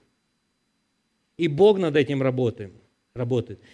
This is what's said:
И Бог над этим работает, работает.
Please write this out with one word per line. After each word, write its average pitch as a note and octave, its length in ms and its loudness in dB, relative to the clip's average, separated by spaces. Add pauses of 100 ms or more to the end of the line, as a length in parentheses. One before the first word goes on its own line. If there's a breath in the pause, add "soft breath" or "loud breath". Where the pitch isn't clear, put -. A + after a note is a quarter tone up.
(1400)
И E3 100 0
Бог F#3+ 300 4
над D#3+ 180 0
этим C#3 240 0
работает, B2 520 -2 (420)
работает. A#2+ 460 -6 (140 soft breath)